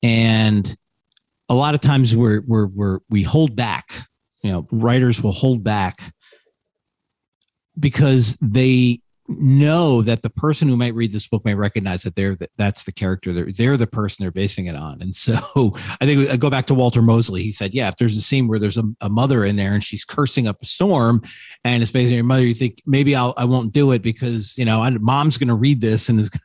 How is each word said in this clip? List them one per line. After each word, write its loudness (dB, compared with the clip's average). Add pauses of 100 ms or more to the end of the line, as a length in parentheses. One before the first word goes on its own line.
And 2 (720)
a 2
lot 2
of 0
times 4
we're, 2
we're, 2
we're, -4 (100)
we 2
hold 0
back, -6 (340)
you -4
know, -4
writers 2
will 0
hold 0
back -4 (1600)
because 2
they 2 (260)
know 4
that 0
the -4
person -2
who 2
might -2
read -2
this -8
book -2
may -2
recognize -4
that -8
they're -2
the, -12 (100)
that's -2
the -12
character, -4
they're, -4
they're 0
the 0
person -6
they're -4
basing -4
it -8
on. -12
And -8
so 0
<laughs> 0 (240)
I -2
think 2
I -2
go 0
back -4
to 2
Walter 2
Mosley. 2
He -6
said, -6
"Yeah, -2
if -6
there's 0
a -2
scene 0
where 0
there's -2
a, -2 (180)
a -4
mother 0
in 0
there -2
and 0
she's -10
cursing -2
up -6
a -14
storm 2 (400)
and 0
it's -2
based 2
on 2
your 0
mother, 2
you 2
think, -6
maybe 2
I'll, 0
I -2
won't 0
do 4
it 0
because, -4
you 0
know, 2
I, 0
Mom's 0
gonna 0
read 2
this 0
and 2
is -2
gonna -10